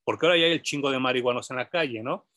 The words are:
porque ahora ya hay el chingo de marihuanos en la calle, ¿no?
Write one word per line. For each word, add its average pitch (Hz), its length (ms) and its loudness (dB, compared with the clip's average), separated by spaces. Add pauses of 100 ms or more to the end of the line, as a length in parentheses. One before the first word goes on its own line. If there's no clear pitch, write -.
porque 120 220 0
ahora 175 120 6
ya 165 80 4
hay 170 60 4
el 156 100 -2
chingo 143 280 -2
de 131 80 0
marihuanos 127 520 0
en 131 80 -6
la 123 100 -6
calle, 131 340 -4
¿no? 156 240 -6 (100)